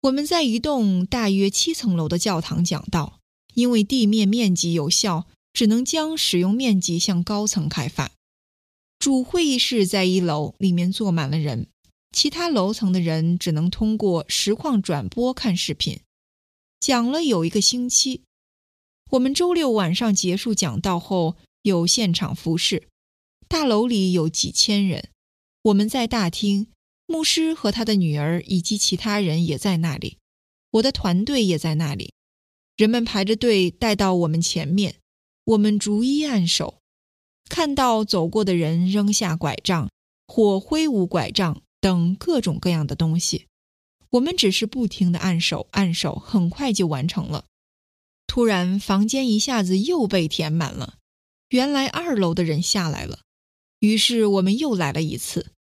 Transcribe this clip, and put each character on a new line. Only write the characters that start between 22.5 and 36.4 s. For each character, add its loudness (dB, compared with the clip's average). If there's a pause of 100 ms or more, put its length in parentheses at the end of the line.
饰， -2 (600)
大 -2
楼 2
里 2
有 2
几 -4
千 0
人。 -4 (540)
我 4
们 4
在 -2
大 0
厅， -2 (400)
牧 -2
师 0
和 -2
他 -4
的 0
女 2
儿 -2
以 -2
及 -4
其 0
他 -2
人 0
也 -2
在 0
那 -2
里， -10 (560)
我 4
的 2
团 0
队 0
也 2
在 -2
那 -2
里。 -12 (600)
人 4
们 2
排 -2
着 0
队 2
带 0
到 0
我 2
们 0
前 -4
面， 0 (480)
我 2
们 2
逐 -2
一 0
按 0